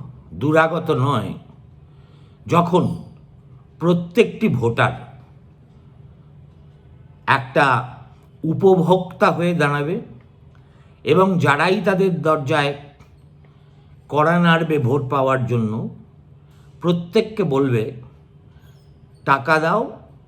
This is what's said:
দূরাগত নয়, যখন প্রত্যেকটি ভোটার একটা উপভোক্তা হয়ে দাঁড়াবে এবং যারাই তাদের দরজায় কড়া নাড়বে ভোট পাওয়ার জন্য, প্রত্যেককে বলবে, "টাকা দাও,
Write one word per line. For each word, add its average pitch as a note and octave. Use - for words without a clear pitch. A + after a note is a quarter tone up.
দূরাগত D#3+
নয়, B2+
যখন D#3+
প্রত্যেকটি F3+
ভোটার A#2+
একটা C3
উপভোক্তা F3+
হয়ে E3+
দাঁড়াবে D3
এবং F#3
যারাই D3+
তাদের F#3
দরজায় D3
কড়া D#3+
নাড়বে E3
ভোট B2+
পাওয়ার C3
জন্য, A2+
প্রত্যেককে G3+
বলবে, C3+
"টাকা C#3+
দাও, F#3+